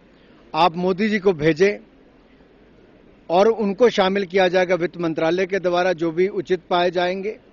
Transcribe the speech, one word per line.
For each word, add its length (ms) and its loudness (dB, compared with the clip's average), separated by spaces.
आप 220 2
मोदी 320 0
जी 100 0
को 140 2
भेजें 460 2
और 180 4
उनको 400 2
शामिल 360 0
किया 240 2
जाएगा 260 0
वित्त 220 -4
मंत्रालय 500 -2
के 120 -4
द्वारा, 340 0
जो 180 -4
भी 180 0
उचित 320 -4
पाए 200 0
जाएंगे, 480 -4